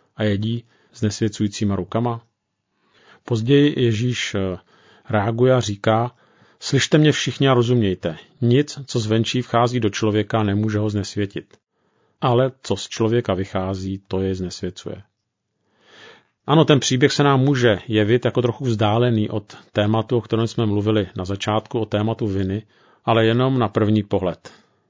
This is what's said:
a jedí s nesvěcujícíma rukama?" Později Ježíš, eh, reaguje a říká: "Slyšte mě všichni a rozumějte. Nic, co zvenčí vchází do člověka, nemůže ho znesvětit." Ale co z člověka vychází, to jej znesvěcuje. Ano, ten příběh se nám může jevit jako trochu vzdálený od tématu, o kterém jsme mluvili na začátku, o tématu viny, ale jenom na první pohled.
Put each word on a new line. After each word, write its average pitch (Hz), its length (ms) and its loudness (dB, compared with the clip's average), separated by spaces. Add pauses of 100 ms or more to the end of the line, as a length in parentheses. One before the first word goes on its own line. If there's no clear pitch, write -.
(160)
a 110 60 -6
jedí 107 420 -2 (280)
s - 100 -8
nesvěcujícíma 104 720 -2
rukama?" 113 460 -4 (1040)
Později 139 580 2
Ježíš, 117 520 -2
eh, 95 240 -4 (500)
reaguje 113 460 2
a 123 60 2
říká: 110 500 0 (500)
"Slyšte - 380 2
mě 151 140 6
všichni 139 360 -2
a 131 60 4
rozumějte. 113 640 0 (240)
Nic, 123 460 2
co - 120 -4
zvenčí 113 440 0
vchází 120 380 0
do 107 100 0
člověka, 107 520 -2
nemůže 104 360 0
ho 107 120 -2
znesvětit." 101 640 -6 (640)
Ale 127 320 2 (100)
co 98 140 -4
z - 120 -12
člověka 113 460 0
vychází, 95 760 -6
to 95 120 -2
jej 95 140 -2
znesvěcuje. 92 680 -10 (1400)
Ano, 151 180 4
ten 139 160 4
příběh 131 320 2
se - 100 0
nám 139 180 4
může 123 380 2 (100)
jevit 107 360 2
jako 120 180 0
trochu 120 220 -4
vzdálený 110 640 0
od - 260 -10 (160)
tématu, 110 440 0
o 117 40 0
kterém 113 260 -2
jsme 113 200 -2
mluvili 104 500 0
na 92 80 -6
začátku, 107 560 -4
o 107 60 -4
tématu 110 400 -2
viny, 98 400 -4 (380)
ale 113 220 2
jenom 127 320 2
na 113 100 0
první 107 340 2
pohled. 92 500 -4 (380)